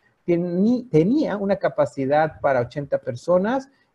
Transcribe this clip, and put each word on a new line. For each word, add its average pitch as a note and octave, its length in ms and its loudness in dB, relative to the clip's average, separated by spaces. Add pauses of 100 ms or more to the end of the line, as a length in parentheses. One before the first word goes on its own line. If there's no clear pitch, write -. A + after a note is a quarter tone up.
(260)
Teni-, F3+ 640 0
tenía F#3+ 480 2
una G3 200 -2
capacidad D3 840 0
para C3 220 2
ochenta C#3 340 -6
personas F#3 720 -2 (260)